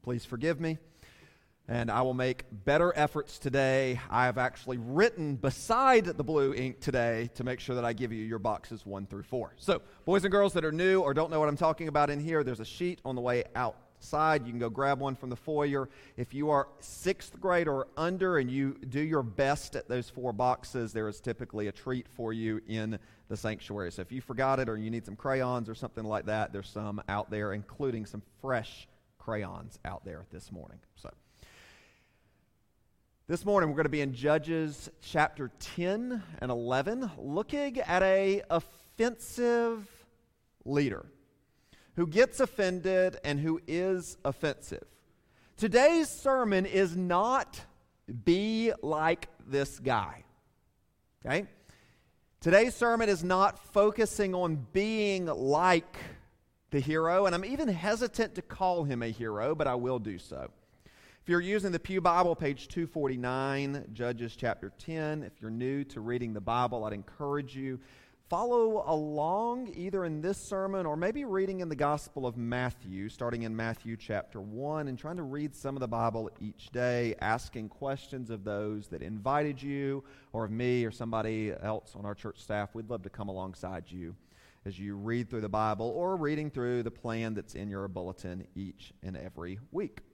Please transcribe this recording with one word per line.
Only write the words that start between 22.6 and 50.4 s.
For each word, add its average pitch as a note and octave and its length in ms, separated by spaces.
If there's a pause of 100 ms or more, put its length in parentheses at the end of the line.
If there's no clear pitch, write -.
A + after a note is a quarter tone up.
in A2 320 (280)
the A2 80
sanctuary. G2+ 560
So F#2 120
if - 80
you B2+ 100
forgot C3 380
it A#2+ 100
or A2 80
you A2 140
need A#2 120
some G2 120
crayons B2+ 520
or A2+ 60
something A2+ 300
like G#2+ 240
that, G#2+ 260
there's G2 160
some G#2 400
out G#2 220
there, G#2+ 220
including A2+ 520
some G#2+ 160 (180)
fresh B2+ 480 (300)
crayons F#2 680
out - 220
there F2 260
this A2 200
morning. - 260 (180)
So - 140 (2250)
this E3+ 180
morning F#3+ 280
we're C#3 60
gonna D3+ 120
be D3 120
in C#3 120
Judges D3+ 800 (100)
chapter D3+ 480 (100)
ten G#3+ 600 (160)
and B2+ 140
eleven, C3+ 640
looking A#3+ 600
at F#3 240
a G3 480
offensive A#3 1400 (760)
leader C3+ 440 (880)
who E3+ 100
gets G#3+ 340
offended F#3 840
and C#3+ 160
who D#3+ 280
is F3+ 560
offensive. - 600 (720)
Today's C#4 520
sermon A3 580
is F#3 280
not F#3 640 (640)
"Be A3 480 (120)
like D#3 460 (180)
this C#3 320
guy." A2 460 (1000)